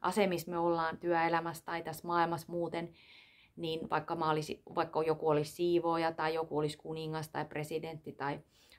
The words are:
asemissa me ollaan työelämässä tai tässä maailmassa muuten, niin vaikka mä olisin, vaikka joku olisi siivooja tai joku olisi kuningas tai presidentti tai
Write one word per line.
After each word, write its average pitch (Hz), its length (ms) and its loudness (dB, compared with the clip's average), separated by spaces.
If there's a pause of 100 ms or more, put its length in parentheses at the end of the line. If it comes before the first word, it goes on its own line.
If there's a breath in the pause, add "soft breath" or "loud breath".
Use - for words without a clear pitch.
asemissa 180 500 2
me 175 60 -2
ollaan 170 400 2
työelämässä 165 680 2
tai 170 180 -6
tässä 160 240 -8
maailmassa 170 440 2
muuten, 170 420 -2 (600 loud breath)
niin 160 340 -4
vaikka 156 260 0
mä 160 140 0
olisin, 156 320 -2 (140)
vaikka 160 280 0
joku 156 260 2
olisi 147 220 4
siivooja 170 600 2
tai 160 220 0
joku 160 240 -2
olisi 151 200 0
kuningas 160 520 -6
tai 151 160 -4
presidentti 156 680 -6
tai 143 280 -4 (400 soft breath)